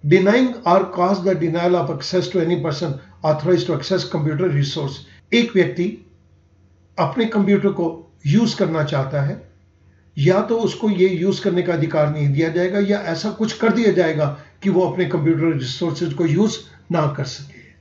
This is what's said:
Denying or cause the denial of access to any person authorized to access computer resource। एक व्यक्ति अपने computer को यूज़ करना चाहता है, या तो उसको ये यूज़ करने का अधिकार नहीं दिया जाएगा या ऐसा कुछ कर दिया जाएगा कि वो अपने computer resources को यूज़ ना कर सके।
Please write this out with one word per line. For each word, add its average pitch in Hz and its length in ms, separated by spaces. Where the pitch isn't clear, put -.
Denying 208 460
or 180 260
cause 180 340
the 190 120
denial 175 400
of 156 140
access 170 380
to 185 120
any 165 220
person 151 300
authorized 156 440
to 156 80
access 175 320
computer 156 440
resource। 143 480
एक 233 220
व्यक्ति 175 320
अपने 185 280
computer 202 440
को 170 160
यूज़ 196 320
करना 160 260
चाहता 143 380
है, 175 200
या 180 260
तो 226 160
उसको 214 320
ये 185 180
यूज़ 180 360
करने 180 180
का 180 100
अधिकार 151 400
नहीं 147 160
दिया 156 200
जाएगा 180 320
या 202 180
ऐसा 214 200
कुछ 220 260
कर 220 140
दिया 214 200
जाएगा 156 340
कि 196 80
वो 180 180
अपने 180 180
computer 156 520
resources 151 560
को 165 120
यूज़ 190 320
ना 151 140
कर 139 100
सके। - 400